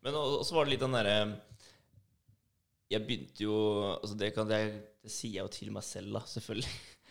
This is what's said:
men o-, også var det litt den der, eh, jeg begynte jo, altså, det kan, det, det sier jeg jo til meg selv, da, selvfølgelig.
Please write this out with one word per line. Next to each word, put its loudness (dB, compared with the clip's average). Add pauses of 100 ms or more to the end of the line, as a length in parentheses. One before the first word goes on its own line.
men -2
o-, 2
også -2
var 6
det 2
litt 2
den 2
der, 4
eh, 4 (1600)
jeg 0
begynte -4
jo, 2 (460)
altså, -6
det -2
kan, 0
det, 4 (420)
det -16
sier -6
jeg -4
jo -6
til -10
meg -6
selv, -8
da, -2
selvfølgelig. -6 (320)